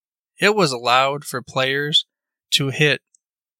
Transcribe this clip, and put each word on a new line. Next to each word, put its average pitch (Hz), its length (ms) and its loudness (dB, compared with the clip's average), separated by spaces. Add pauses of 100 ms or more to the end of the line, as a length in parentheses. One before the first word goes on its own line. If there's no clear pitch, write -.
(380)
it 208 160 2
was 170 180 2
allowed 131 520 0
for 123 180 -10
players 139 640 -2 (440)
to 139 200 0
hit, 143 320 0 (580)